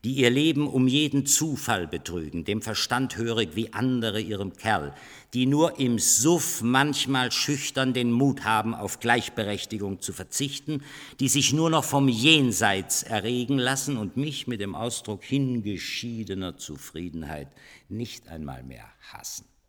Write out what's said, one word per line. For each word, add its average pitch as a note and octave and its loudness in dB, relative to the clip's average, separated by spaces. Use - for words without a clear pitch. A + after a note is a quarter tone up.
die B2+ -2
ihr B2+ 6
Leben D3 4
um C3 4
jeden C#3 2
Zufall A#2+ 0
betrügen, E2 -6
dem G#2+ -2
Verstand B2 -2
hörig A2+ -2
wie A2 -2
andere A2+ 0
ihrem G2 -4
Kerl, E2 0
die B2+ 2
nur D3 4
im A#2+ 2
Suff D3+ 2
manchmal C3 2
schüchtern C3+ 0
den A#2+ 2
Mut C3 2
haben, A2 2
auf - -8
Gleichberechtigung G#2 -2
zu F#2+ -8
verzichten, C#3 -6
die C3 2
sich C3+ 4
nur D#3+ 4
noch D#3+ 4
vom C#3 4
Jenseits A2+ 4
erregen A#2+ -2
lassen C3 0
und G#2+ -4
mich C#3+ -4
mit A2+ -6
dem G2 -6
Ausdruck G#2+ -6
hingeschiedener G#2+ -4
Zufriedenheit D#2 -10
nicht A2 -10
einmal C#2+ -12
mehr A#1 -18
hassen. - -14